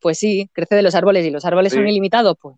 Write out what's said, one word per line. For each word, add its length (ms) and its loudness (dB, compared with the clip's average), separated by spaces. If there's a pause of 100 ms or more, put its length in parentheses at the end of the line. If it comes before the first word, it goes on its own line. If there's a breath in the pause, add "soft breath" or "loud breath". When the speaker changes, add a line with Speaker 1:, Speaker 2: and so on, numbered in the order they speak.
Speaker 1:
pues 180 -2
sí, 340 -2
crece 220 -4
de 80 4
los 120 2
árboles", 300 2
y 60 -2
los 140 -8
árboles 280 0
son 120 0
Speaker 2:
Sí. 60 0
Speaker 1:
ilimitados, 500 0
pues 180 -20